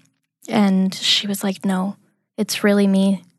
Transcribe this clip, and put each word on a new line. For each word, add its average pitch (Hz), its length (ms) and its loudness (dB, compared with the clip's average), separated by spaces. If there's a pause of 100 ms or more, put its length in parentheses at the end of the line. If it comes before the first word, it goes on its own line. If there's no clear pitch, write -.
(500)
And 190 440 2
she - 340 -2
was 202 160 -6
like, 196 200 -4
"No, 190 320 -4 (420)
it's - 260 -4
really 202 240 4
me. 190 360 2 (160)